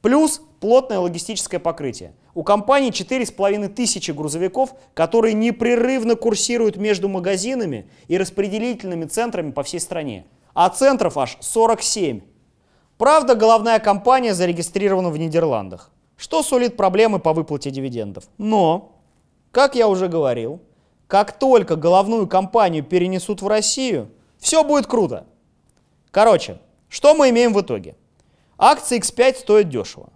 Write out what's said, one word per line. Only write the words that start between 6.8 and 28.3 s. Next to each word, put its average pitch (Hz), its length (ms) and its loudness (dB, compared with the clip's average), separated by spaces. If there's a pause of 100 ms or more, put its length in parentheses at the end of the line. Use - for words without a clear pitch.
магазинами 190 800 -4 (160)
и 170 100 -2
распределительными 190 920 -4
центрами 190 440 -4
по 139 120 -6
всей 165 180 -8
стране. 143 440 -8 (300)
А 175 140 2
центров 226 500 0
аж - 220 -4
сорок 226 420 0
семь. 143 380 -4 (840)
Правда, 285 320 4
головная 220 460 4
компания 226 520 2
зарегистрирована 180 760 0
в 151 80 -6
Нидерландах, 147 720 -2 (260)
что - 280 -4
сулит 247 320 0
проблемы 202 420 2
по 160 140 0
выплате 151 400 -4
дивидендов. 120 560 -8 (100)
Но, 202 540 0 (580)
как 269 240 2
я 233 140 2
уже 190 180 0
говорил, 143 540 -4 (480)
как 208 280 0
только 240 380 2
головную 190 540 2
компанию 185 560 0
перенесут 185 580 -4
в 196 60 -4
Россию, 214 600 -2 (300)
всё 311 240 2
будет 294 240 2
круто. 170 400 -2 (880)
Короче, 196 480 2 (280)
что 302 280 2
мы 277 140 4
имеем 233 220 2
в 202 80 2
итоге? 98 360 -8 (600)